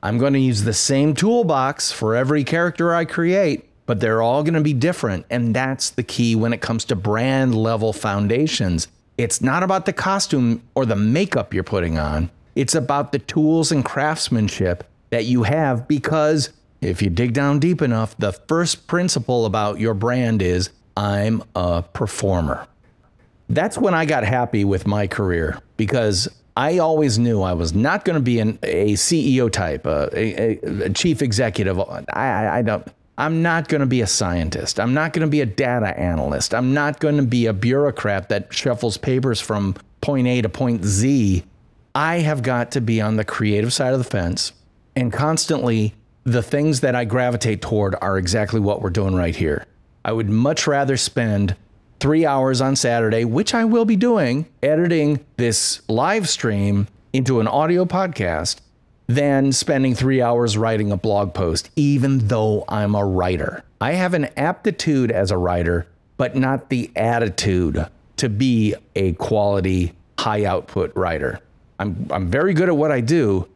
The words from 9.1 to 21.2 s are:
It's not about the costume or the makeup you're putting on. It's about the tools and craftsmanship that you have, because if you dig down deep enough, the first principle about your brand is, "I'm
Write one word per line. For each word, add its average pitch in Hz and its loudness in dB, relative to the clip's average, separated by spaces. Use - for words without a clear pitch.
It's - -2
not 147 0
about 185 0
the 196 -2
costume 139 0
or 135 2
the 107 0
makeup 113 0
you're 92 -2
putting 87 -2
on. 76 -2
It's - 0
about 143 -2
the 143 0
tools 156 2
and 143 2
craftsmanship 117 -2
that 117 0
you 123 2
have, 135 0
because 151 0
if 90 -2
you 101 2
dig 117 0
down 143 2
deep 165 2
enough, 113 0
the 101 -2
first - -2
principle 131 0
about 104 -2
your 110 0
brand 117 0
is, 90 0
"I'm 104 0